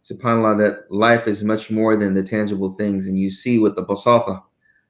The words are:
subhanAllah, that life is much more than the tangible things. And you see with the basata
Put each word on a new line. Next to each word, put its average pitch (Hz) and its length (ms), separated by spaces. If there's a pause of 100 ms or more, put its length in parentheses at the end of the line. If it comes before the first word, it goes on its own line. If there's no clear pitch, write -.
subhanAllah, 113 560
that 104 320
life 113 380
is 101 160
much 110 260
more 110 260
than 101 180
the 95 80
tangible 101 500
things. 98 340
And 95 120
you 98 120
see 120 280
with 104 180
the 90 100
basata 98 560 (480)